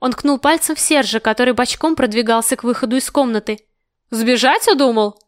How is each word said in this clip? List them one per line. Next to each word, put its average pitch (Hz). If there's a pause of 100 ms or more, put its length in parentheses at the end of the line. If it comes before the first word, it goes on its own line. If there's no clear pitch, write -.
Он 254
ткнул 285
пальцем 311
в -
Сержа, 226
который 247
бочком 254
продвигался 226
к -
выходу 240
из 262
комнаты. 220 (500)
«Сбежать 247
удумал? 240